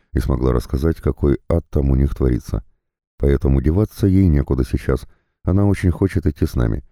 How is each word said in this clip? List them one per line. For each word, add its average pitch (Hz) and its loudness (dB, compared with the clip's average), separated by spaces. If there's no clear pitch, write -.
и 71 -2
смогла 65 0
рассказать, 69 -2
какой 71 -2
ад 82 -2
там 69 0
у 67 2
них 67 0
творится. 62 -2
Поэтому 69 2
деваться 95 0
ей 95 4
некуда 69 2
сейчас. - -4
Она 98 2
очень 95 2
хочет - -2
идти 78 -2
с - -8
нами. 58 -2